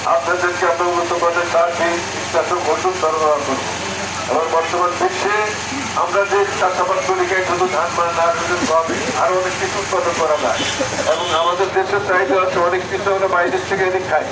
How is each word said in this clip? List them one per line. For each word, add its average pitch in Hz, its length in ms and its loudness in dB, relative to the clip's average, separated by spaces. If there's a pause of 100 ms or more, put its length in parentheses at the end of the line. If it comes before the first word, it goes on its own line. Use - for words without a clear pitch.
আপনাদেরকে 180 600 0
আমরা 170 180 2
উন্নত 175 280 0
মানের 170 400 0
সার, 170 160 4
বীজ, 170 320 0 (120)
কীটনাশক, 170 560 -2
ওষুধ 180 320 0
সরবরাহ 156 460 2
করবো। 131 340 -4 (500)
এবং 160 220 0
বর্তমান - 380 0 (100)
বিশ্বে 370 300 0 (680)
আমরা 196 280 2
যে 202 200 2 (160)
চাষাবাদ 185 360 0 (120)
করি, 185 400 0
শুধু - 240 0
ধান, 165 240 0
মানে 170 200 0
না, 165 160 2
শুধু 170 340 0
সয়াবিন, 160 540 0
আরো 185 140 2
অনেক 185 260 0
কিছু 190 180 -2
উৎপাদন 180 400 0
করা 151 240 2
যায়। 117 160 0 (560)
এবং 165 200 -2
আমাদের 175 400 2
দেশের 190 340 0
চাহিদা 185 340 2
আছে, 180 160 0
অনেক 175 320 2
কিছু 196 240 0
আমরা 190 140 0
বাইরের 175 300 2 (100)
থেকে 190 160 0
এনে 185 160 0 (100)
খাই। 156 220 2